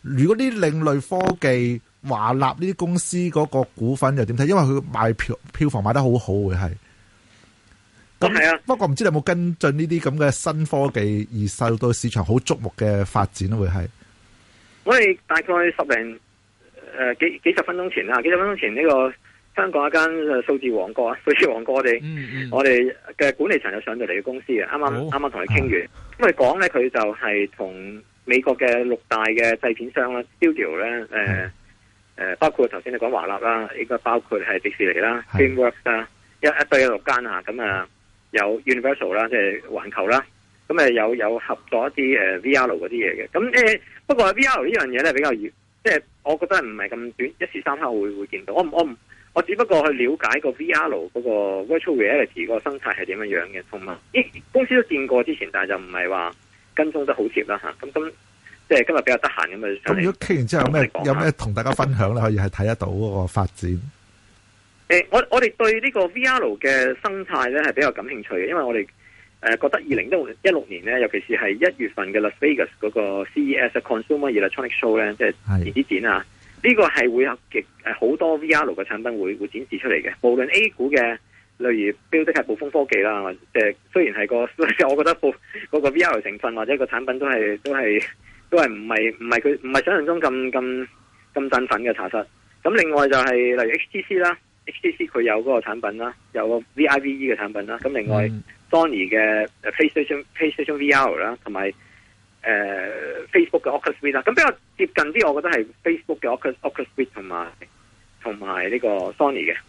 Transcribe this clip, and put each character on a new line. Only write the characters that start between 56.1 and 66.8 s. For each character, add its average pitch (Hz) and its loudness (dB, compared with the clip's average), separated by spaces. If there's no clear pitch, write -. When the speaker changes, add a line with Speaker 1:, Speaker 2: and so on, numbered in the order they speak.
Speaker 2:
話 87 -2
跟 156 0
蹤 147 -4
得 139 0
好 113 -2
貼 113 -2
啦 101 -2
吓。 78 -8
噉， 143 -14
噉， 160 -6
即 160 4
係 131 4
今 160 0
日 - 4
比 127 0
較 123 4
得 139 0
閒 85 -2
噉 95 -10
啊， - -14
上 - 0
嚟 190 0
Speaker 1:
噉 180 0
如 190 2
果 - -10
傾 180 0
完 123 0
之 175 -2
後 135 4
有 139 2
咩， 151 4
Speaker 2:
講 - -4
下。 135 2
Speaker 1:
有 - 4
咩 156 2
同 107 -6
大 113 -2
家 131 -2
分 135 0
享 104 2
呢？ 120 0
可 110 4
以 107 2
係 101 2
睇 101 -2
得 113 2
到 95 -4
嗰 98 -2
個 90 0
發 95 0
展。 90 -4
Speaker 2:
誒， 175 4
我， 233 4
我 254 4
哋 220 2
對 220 2
呢 262 0
個 190 2
V 220 -6
R 254 2
嘅 131 2